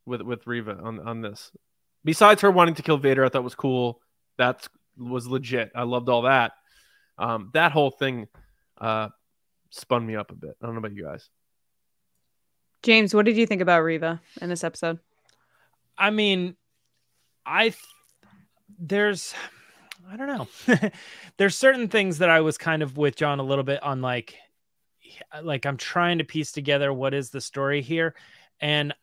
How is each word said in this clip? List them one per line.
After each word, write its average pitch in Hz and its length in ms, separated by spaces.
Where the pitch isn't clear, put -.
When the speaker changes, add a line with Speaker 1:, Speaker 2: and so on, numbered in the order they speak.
Speaker 1:
with, 120 160
with 117 240
Reva 110 360
on, 113 180
on 113 200
this. 110 320
Besides 208 360
her 202 100
wanting 175 260
to 156 60
kill 156 160
Vader, 135 260
I 131 40
thought 127 160
was 123 100
cool. 123 460
That 127 280
was 123 320
legit. 123 460
I 120 100
loved 123 240
all 120 140
that. 127 300
Um, 113 340
that 160 200
whole 143 180
thing, 127 360
uh, 110 300
spun - 380
me 110 100
up 104 140
a 92 40
bit. 85 280
I - 20
don't 117 100
know 113 40
about 107 160
you 98 100
guys. - 240
Speaker 2:
James, 220 320
what 208 120
did 226 100
you 226 100
think 196 140
about 175 220
Reva 165 400
in 175 80
this 175 160
episode? 165 340
Speaker 3:
I 196 120
mean, 196 460
I 170 200
th-, 226 120
there's, 196 560
I 196 80
don't 269 120
know. 226 200
<laughs> - 220
There's 196 200
certain 262 320
things 190 300
that 175 120
I 160 100
was 156 160
kind 160 260
of 135 140
with 147 200
John 147 220
a 139 40
little 139 220
bit 139 180
on, 135 180
like, 123 340
like, 147 240
I'm 139 100
trying 175 420
to 160 60
piece 151 280
together 143 380
what 135 220
is 139 160
the 135 140
story 139 400
here. 160 320
And 147 400